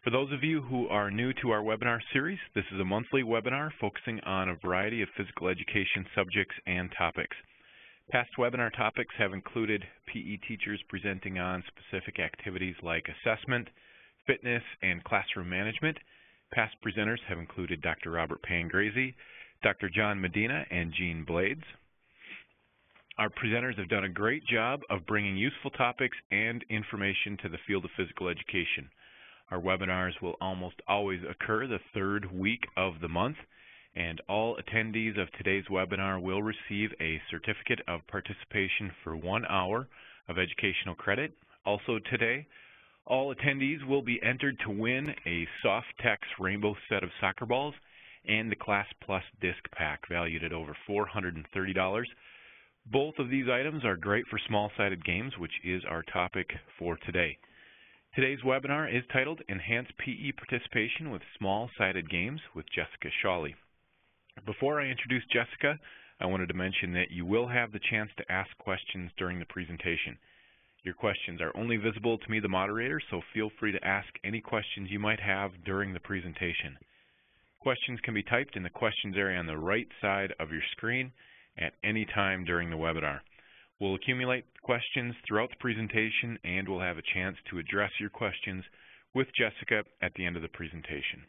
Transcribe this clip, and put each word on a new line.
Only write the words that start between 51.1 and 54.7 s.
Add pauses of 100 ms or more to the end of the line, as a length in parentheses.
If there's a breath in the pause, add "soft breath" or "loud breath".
and
thirty
dollars. (760 loud breath)
Both
of
these
items
are
great
for (100)
small-sided